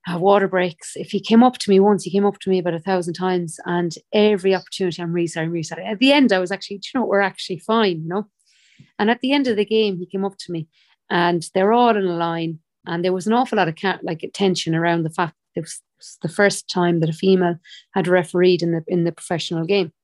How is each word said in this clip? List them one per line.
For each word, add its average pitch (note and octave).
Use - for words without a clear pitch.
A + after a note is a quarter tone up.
uh, F3
water G3
breaks, F3+
if -
he G3+
came A3+
up B3
to -
me F#3+
once, G3+
he E3+
came G3+
up G3
to G3
me F#3
about F3
a E3+
thousand F3+
times, F3+
and F3
every G3+
opportunity, F3+
"I'm E3+
really E3+
sorry, E3
I'm E3
really E3
sorry." E3
At G#3
the C4+
end, C4+
I F#3
was F#3
actually, G3
"Do -
you C4
know -
what? -
We're G3+
actually F#3+
fine," G#3
you D#3+
know? G3
And G#3
at A#3+
the B3+
end C#4+
of A3
the G#3
game, G#3+
he F3+
came G3
up G3
to -
me, E3
and F3
they're G3
all A#3
in G3
a F3
line, E3
and E3+
there F#3
was F#3
an A3
awful B3+
lot F3+
of E3
ca-, F#3+
like, F3
tension F3+
around E3+
the D#3
fact E3+
that F3
it D#3+
was, -
it -
was -
the -
first G3+
time F3
that D#3+
a D#3+
female F3+
had F3
refereed F3+
in F3
the, D#3+
in F3
the E3
professional E3
game. F#3